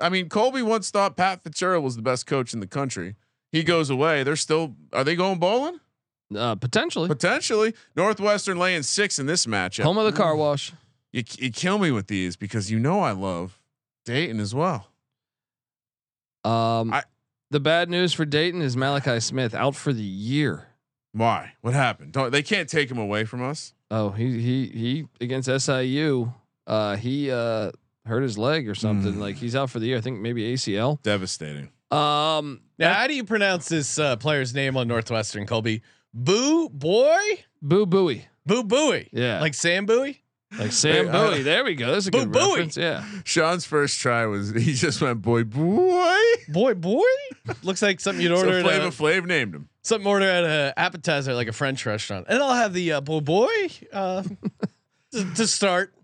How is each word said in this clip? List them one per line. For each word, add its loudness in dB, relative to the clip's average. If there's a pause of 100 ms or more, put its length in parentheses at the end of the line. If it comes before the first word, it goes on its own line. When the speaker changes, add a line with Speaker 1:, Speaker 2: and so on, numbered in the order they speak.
Speaker 1:
I 2
mean, -2
Colby 2
once 0
thought 0
Pat 0
Fitzgerald 0
was -2
the -10
best -2
coach -2
in -6
the -8
country. -6 (360)
He 0
goes 2
away. 2
They're 0
still, 0 (200)
are 2
they 2
going 0
bowling? 0 (560)
Speaker 2:
Uh, -2
potentially. 0
Speaker 1:
Potentially. 0 (220)
Northwestern 0
laying 0
six -2
in -2
this 0
matchup. -2
Speaker 2:
Home 2
of 2
the 2
car 2
wash. -2 (400)
Speaker 1:
You, -4 (160)
you -4
kill 0
me 2
with 0
these -2
because -6
you 0
know 2
I 0
love -6 (460)
Dayton -4
as -4
well. -2 (1600)
Speaker 2:
Um, 0
Speaker 1:
I 0 (480)
Speaker 2:
the 0
bad 2
news 2
for 0
Dayton 0
is 0
Malachi 0
Smith -2
out 0
for -4
the -4
year. -2 (440)
Speaker 1:
Why? 0
What -2
happened? -2
Don't, -2
they 2
can't -4
take -2
him -6
away -2
from -8
us. -8 (180)
Speaker 2:
Oh, 0
he, -2
he, 0
he -6 (160)
against -4
S 0
I 2
U, 0 (340)
uh, 0
he, -2
uh, -2 (320)
hurt -2
his -2
leg 0
or -4
something. 0
Speaker 1:
Mm. -6
Speaker 2:
Like, -6
he's -4
out 0
for -8
the -2
year. 0
I -2
think -6
maybe -4
A -2
C -2
L. 0
Speaker 1:
Devastating. -4 (200)
Speaker 2:
Um, 0 (180)
Speaker 3:
Now, 4
Speaker 2:
that 2
Speaker 3:
how 2
do -2
you -4
pronounce 0
this, -2
uh, 0
player's -2
name 0
on 0
Northwestern, -2
Colby? 0 (320)
Boo 2
Boy? 2 (180)
Speaker 2:
Boo 4
Buie. 2 (180)
Speaker 3:
Boo 2
Buie. 2
Speaker 2:
Yeah. 0
Speaker 3:
Like 0
Sam 0
Bowie? 0 (360)
Speaker 2:
Like -2
Sam 4
Speaker 1:
Hey, -4
uh, 0 (180)
Speaker 2:
Bowie. 0
There 2
we -2
go. -2
That's 0
a -2
Speaker 3:
Boo 4
Speaker 2:
good -2
Speaker 3:
Buie. 4
Speaker 2:
reference. 0
Yeah. -2 (200)
Speaker 1:
Sean's 2
first 0
try 2
was, -2
<laughs> -4
he 2
just 0
went, 0
"Boy, 2
boy." 2 (320)
Speaker 3:
Boy, 2
boy? 0 (600)
Looks -2
like 2
something -2
you'd 4
Speaker 1:
So 4
Speaker 3:
order 4
at 0
Speaker 1:
Flavor 2
Speaker 3:
a -2
Speaker 1:
Flav 0
named -2
him. -14 (140)
Speaker 3:
something 0
order 4
at 4
a 0
appetizer, 0
like -2
a -6
French -2
restaurant. -4
"And 2
I'll 2
have 2
the, -2
uh, 0
boy, -2
boy, 2 (440)
uh, -4 (460)
<laughs> -20
to, -4
to 2
start." 0 (120)